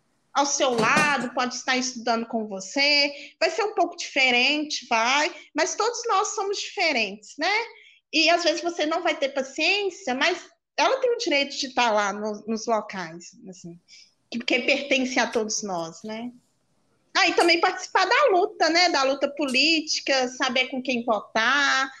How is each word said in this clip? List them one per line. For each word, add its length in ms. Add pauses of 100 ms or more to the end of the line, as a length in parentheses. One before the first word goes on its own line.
(340)
ao 100
seu 300
lado, 580
pode 220
estar 200
estudando 520
com 200
você, 680 (260)
vai 80
ser 160
um 100
pouco 220
diferente, 880
vai, 480 (200)
mas 200
todos 320
nós 280
somos 240
diferentes, 800
né? 180 (560)
E 160
às 160
vezes 160
você 240
não 180
vai 140
ter 140
paciência, 840
mas 360 (260)
ela 220
tem 160
o 40
direito 380
de 100
estar 240
lá 220
no, 340
nos 200
locais, 640 (180)
assim, 300 (520)
que, 80
que 220
pertence 580
a 80
todos 360
nós, 420
né? 260 (840)
Ah, 140
e 60
também 260
participar 460
da 240
luta, 400
né? 180
Da 140
luta 260
política, 1000
saber 400
com 120
quem 240
votar, 840 (100)